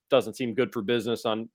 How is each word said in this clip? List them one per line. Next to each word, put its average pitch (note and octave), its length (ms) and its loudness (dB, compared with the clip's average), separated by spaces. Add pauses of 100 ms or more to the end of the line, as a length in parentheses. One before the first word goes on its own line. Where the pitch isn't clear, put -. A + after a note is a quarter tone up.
doesn't A2 260 4
seem A#2+ 180 -4
good A#2 200 0
for A#2 80 -4
business A2+ 440 -2
on, A2+ 300 -2